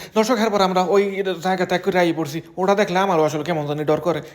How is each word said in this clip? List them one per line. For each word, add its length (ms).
দর্শক, 240
এরপর 220
আমরা 220
ওই 400
জায়গা 240
ত্যাগ 160
করে 160
আই 140
পড়ছি। 280
ওটা 180
দেখলে 240
আমারও 260
আসলে 180
কেমন 240
জানি 180
ডর 160
করে। 220